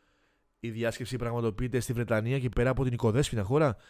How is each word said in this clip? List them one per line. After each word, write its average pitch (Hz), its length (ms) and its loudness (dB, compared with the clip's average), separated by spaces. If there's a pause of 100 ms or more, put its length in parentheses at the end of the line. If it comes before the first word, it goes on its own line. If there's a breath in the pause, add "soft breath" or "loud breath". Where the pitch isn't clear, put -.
(600)
Η 117 100 -6
διάσκεψη 113 460 -4
πραγματοποιείται 117 640 -2
στη 117 120 -4
Βρετανία 117 460 0
και 127 100 -2
πέρα 120 220 2
από 131 140 0
την 127 80 0
οικοδέσποινα 117 500 2
χώρα 127 340 4 (140 soft breath)